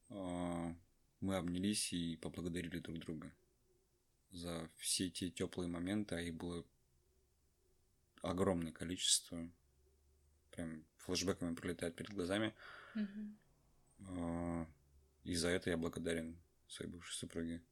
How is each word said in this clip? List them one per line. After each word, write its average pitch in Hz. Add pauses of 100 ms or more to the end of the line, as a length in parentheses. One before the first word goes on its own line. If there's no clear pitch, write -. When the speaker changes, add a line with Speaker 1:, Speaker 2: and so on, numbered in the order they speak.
(100)
Speaker 1:
а, 87 (460)
мы 95
обнялись 90
и 85
поблагодарили 85
друг 82
друга 80 (960)
за 85
все -
те 90
теплые 90
моменты, 90
а 85
их 85
было 85 (1600)
огромное 87
количество. 85 (1000)
Прям 80 (120)
флешбэками 87
пролетает 85
перед 90
глазами. 98 (400)
Speaker 2:
Мгм. 208 (720)
Speaker 1:
А, 85 (580)
и 87
за 85
это 92
я 85
благодарен 82 (320)
своей -
бывшей 85
супруге. 82